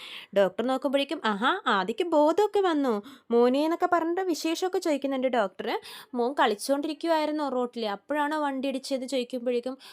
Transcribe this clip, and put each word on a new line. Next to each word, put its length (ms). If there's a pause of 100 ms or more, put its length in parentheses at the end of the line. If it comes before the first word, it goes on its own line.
(340)
ഡോക്ടർ 320
നോക്കുമ്പോഴേക്കും, 580
"ആഹാ, 260 (160)
ആദിക്ക് 420
ബോധമൊക്കെ 540
വന്നു 320 (360)
മോനെ" 340
എന്നൊക്കെ 240
പറഞ്ഞിട്ട് 380
വിശേഷമൊക്കെ 520
ചോദിക്കുന്നുണ്ട് 500
ഡോക്ടർ. 400 (440)
"മോൻ 220
കളിച്ചുകൊണ്ടിരിക്കുവായിരുന്നോ 1120
റോട്ടിൽ? 400
അപ്പോഴാണോ 520
വണ്ടി 280
ഇടിച്ചത്?" 380
ചോദിക്കുമ്പോഴേക്കും, 680 (180)